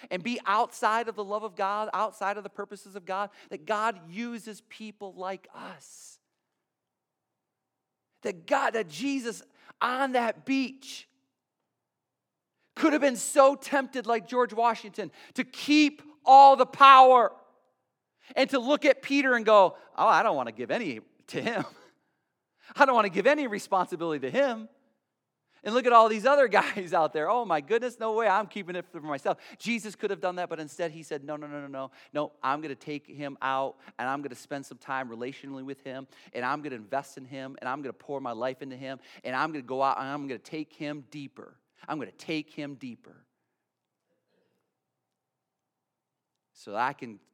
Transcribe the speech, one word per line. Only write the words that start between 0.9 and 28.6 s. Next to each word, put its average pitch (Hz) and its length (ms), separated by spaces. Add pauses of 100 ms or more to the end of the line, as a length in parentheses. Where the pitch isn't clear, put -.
of 208 80
the 208 80
love 202 180
of 208 120
God, 202 380
outside 202 460
of 208 40
the 196 60
purposes 202 480
of 185 80
God, 190 240 (220)
that 170 160
God 214 420
uses 220 600
people 208 480
like 185 360
us. - 640 (2000)
That 175 240
God, 277 260
that 214 160
Jesus 226 540 (400)
on 254 300
that 233 340
beach - 600 (1700)
could 294 180
have 302 80
been 262 140
so 277 380
tempted 262 520
like 226 200
George 247 280
Washington 214 560 (240)
to 254 100
keep 294 560 (240)
all 269 320
the 247 80
power 262 680 (1040)
and 269 140
to 269 100
look 285 280
at 269 160
Peter 277 320
and 226 100
go, 202 320 (180)
"Oh, 151 140
I 165 140
don't 208 140
want 127 100
to 113 80
give 117 160
any 147 300 (260)
to - 160
him. 220 280
<laughs> - 40 (1040)
I 285 80
don't 262 100
want 220 120
to 196 40
give 185 160
any 285 220
responsibility 170 840
to - 0
him. 226 380 (960)
And 214 100
look 254 120
at 247 60
all 226 160
these 214 160
other 269 240
<laughs> - 0
guys 190 460
out 156 180
there. 156 160
Oh 233 160
my 165 160
goodness, 226 380
no 220 140
way, 220 160
I'm 196 180
keeping 180 300